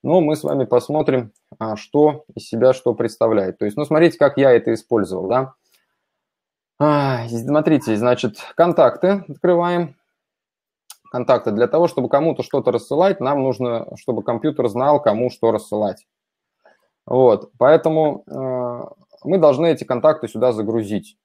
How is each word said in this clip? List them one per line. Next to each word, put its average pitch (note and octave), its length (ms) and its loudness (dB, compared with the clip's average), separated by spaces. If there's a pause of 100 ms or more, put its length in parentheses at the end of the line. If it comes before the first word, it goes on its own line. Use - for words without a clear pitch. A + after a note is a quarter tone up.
но E3 200 2
мы D3+ 120 0
с C#3+ 80 -10
вами C#3+ 220 -2
посмотрим, B2+ 640 -2 (280)
а, A2 180 -8
что D3 480 0 (100)
из - 140 -16
себя A#2+ 240 2
что B2 220 -2
представляет. A2 640 -2
То G#2+ 80 -4
есть, G#2 100 -6
ну, D3 80 -4
смотрите, D#3+ 320 2
как C#3+ 220 2
я C3+ 120 4
это A#2 220 4
использовал, F#2+ 560 -4
да. C3 240 -2 (1300)
А, C#3 500 0
смотрите, C3 680 0
значит, A#2+ 420 0 (180)
контакты E3+ 720 2
открываем. F3 680 -2 (1160)
Контакты. B2 380 0
Для A2+ 160 2
того, E3 200 2
чтобы B2+ 220 -2
кому-то D3 340 0
что-то B2+ 300 -2
рассылать, D3+ 480 0
нам C3+ 220 -2
нужно, B2 440 -4 (100)
чтобы G#2+ 260 -6
компьютер B2 460 -4
знал, C#3 340 0
кому A#2 260 0
что A#2 240 -2
рассылать. G#2+ 540 -6 (1000)
Вот, B2 540 2
поэтому, D#3 680 2
э, B2+ 540 -8 (420)
мы F3+ 140 -2
должны D3+ 300 4
эти D#3+ 180 0
контакты B2 440 0
сюда A#2+ 240 0
загрузить. G#2+ 720 -4